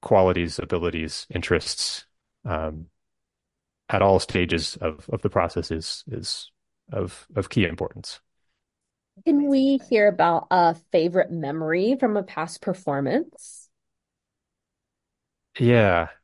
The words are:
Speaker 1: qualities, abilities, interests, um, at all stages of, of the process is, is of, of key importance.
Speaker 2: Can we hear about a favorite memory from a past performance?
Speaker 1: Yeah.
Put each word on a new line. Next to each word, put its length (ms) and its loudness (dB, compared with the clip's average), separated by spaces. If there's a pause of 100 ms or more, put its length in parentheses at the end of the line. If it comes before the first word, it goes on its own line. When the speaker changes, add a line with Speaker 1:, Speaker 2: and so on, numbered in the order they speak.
Speaker 1:
qualities, 580 2
abilities, 680 -6
interests, 760 -4 (400)
um, 420 -6 (1000)
at 120 0
all 180 6
stages 580 -4
of, 340 -8
of 100 -6
the 80 -2
process 420 -2
is, 400 -8
is 400 -12 (400)
of, 440 -8
of 140 -4
key 160 2
importance. 540 -10 (1040)
Speaker 2:
Can 220 2
we 320 2 (100)
hear 180 4
about 420 2
a 260 4 (160)
favorite 400 2
memory 680 -2
from 180 0
a 60 -2
past 380 -8
performance? 1080 -4 (1900)
Speaker 1:
Yeah. 480 4 (160)